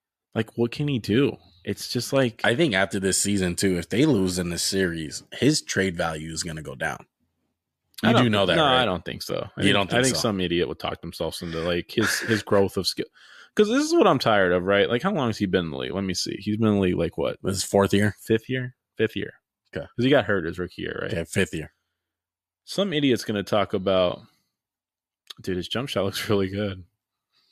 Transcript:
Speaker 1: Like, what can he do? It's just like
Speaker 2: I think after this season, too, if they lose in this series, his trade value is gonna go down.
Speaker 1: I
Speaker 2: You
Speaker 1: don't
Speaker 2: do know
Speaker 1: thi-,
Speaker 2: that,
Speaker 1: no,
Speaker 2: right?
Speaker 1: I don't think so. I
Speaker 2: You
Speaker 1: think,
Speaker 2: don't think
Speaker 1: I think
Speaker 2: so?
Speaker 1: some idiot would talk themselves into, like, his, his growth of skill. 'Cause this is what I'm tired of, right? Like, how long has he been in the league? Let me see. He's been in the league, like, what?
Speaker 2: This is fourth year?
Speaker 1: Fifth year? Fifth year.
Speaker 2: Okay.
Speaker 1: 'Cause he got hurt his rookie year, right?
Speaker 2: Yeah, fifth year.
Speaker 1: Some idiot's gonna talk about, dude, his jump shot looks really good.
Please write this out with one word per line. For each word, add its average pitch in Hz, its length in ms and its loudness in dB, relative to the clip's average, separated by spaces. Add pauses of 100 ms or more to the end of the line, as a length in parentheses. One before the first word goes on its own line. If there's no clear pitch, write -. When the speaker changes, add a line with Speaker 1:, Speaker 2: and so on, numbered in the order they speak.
(340)
Speaker 1:
Like, - 240 -4
what 117 140 0
can 147 160 -4
he 139 120 -2
do? 107 380 2 (260)
It's - 280 -8
just - 220 -4
like 131 300 0
Speaker 2:
I 113 120 2
think 143 180 2
after 98 260 0
this 92 200 0
season, 95 360 0
too, 92 220 0
if 85 120 -8
they 120 160 2
lose 95 340 2
in 87 100 -2
this 85 140 -4
series, 82 600 -2 (100)
his 151 280 2
trade 95 340 -2
value 80 360 -6
is 80 120 -8
gonna 78 200 -10
go 69 120 -12
down. 69 300 -6 (960)
Speaker 1:
I - 60 2
Speaker 2:
You 240 40 6
Speaker 1:
don't 196 100 6
Speaker 2:
do 120 60 4
know 101 160 4
Speaker 1:
thi-, 90 80 4
Speaker 2:
that, - 20 4
Speaker 1:
no, 160 100 4
Speaker 2:
right? 127 160 4
Speaker 1:
I 120 40 2
don't 90 200 -2
think - 160 -10
so. - 140 -6 (200)
I - 60 -8
Speaker 2:
You - 40 0
Speaker 1:
think, 101 80 4
Speaker 2:
don't 98 160 0
think 120 100 2
Speaker 1:
I 127 40 4
think 131 120 2
Speaker 2:
so? 78 60 -2
Speaker 1:
some 104 180 0
idiot 87 280 0
would 76 120 -8
talk 73 220 -6
themselves 82 400 -8
into, 82 200 -6
like, 87 300 -2
his, 110 300 0
his 110 200 0
growth 98 360 2
of 92 100 -2
skill. - 180 -4 (500)
'Cause 208 120 6
this 262 160 2
is 311 100 -2
what 320 140 6
I'm 147 120 4
tired 98 340 4
of, 90 100 2
right? 101 260 4
Like, 120 120 -2
how 196 120 -2
long 139 140 0
has 107 100 -4
he 104 80 -2
been 92 200 0
in 78 60 -8
the 67 60 -8
league? 65 160 -6
Let 98 100 -4
me 92 100 -4
see. - 260 -6
He's 104 180 -4
been 110 120 2
in 104 60 4
the 101 60 2
league, 90 160 2
like, 85 200 -2
what? 65 260 -2
Speaker 2:
This 95 140 -2
is 92 60 -4
fourth 98 300 4
year? 101 260 2
Speaker 1:
Fifth - 300 -2
year? 127 260 -8 (220)
Fifth 110 180 -2
year. - 180 -8 (420)
Speaker 2:
Okay. - 100 -8
Speaker 1:
'Cause - 200 -6
he 131 40 4
got 131 160 4
hurt 95 200 0
his 85 140 -8
rookie 87 240 -10
year, 82 180 -8
right? - 120 -8
Speaker 2:
Yeah, 85 120 -2
fifth - 280 -2
year. 78 200 -8 (920)
Speaker 1:
Some 190 280 -2
idiot's 139 320 4
gonna 104 180 -2
talk 98 300 0
about, 92 480 2 (1200)
dude, 92 160 -4
his 90 100 -6
jump 127 220 -6
shot 95 160 0
looks - 240 -6
really 101 200 2
good. 98 340 -6 (680)